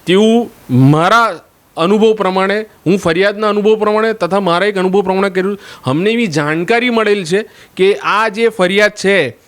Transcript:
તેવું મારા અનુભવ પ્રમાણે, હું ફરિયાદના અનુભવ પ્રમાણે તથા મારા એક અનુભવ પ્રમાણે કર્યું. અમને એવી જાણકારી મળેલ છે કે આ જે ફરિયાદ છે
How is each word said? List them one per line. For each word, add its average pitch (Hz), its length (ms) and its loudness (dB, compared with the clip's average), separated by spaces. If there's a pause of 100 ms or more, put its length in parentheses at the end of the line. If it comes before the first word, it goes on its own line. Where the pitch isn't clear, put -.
તેવું 220 440 2 (200)
મારા 170 720 2 (360)
અનુભવ 202 360 2
પ્રમાણે, 196 540 -2 (200)
હું 190 120 2
ફરિયાદના 196 500 -2
અનુભવ 214 280 0
પ્રમાણે 214 360 0
તથા 196 280 -2
મારા 180 260 0
એક 202 120 -2
અનુભવ 185 240 0
પ્રમાણે 190 280 -2
કર્યું. 190 280 -4 (260)
અમને 160 260 0
એવી 233 160 0
જાણકારી 170 640 -2
મળેલ 208 340 0
છે 196 200 -2 (320)
કે 190 180 2
આ 202 340 -2
જે 220 200 -2
ફરિયાદ 202 420 0
છે 185 460 -2 (120)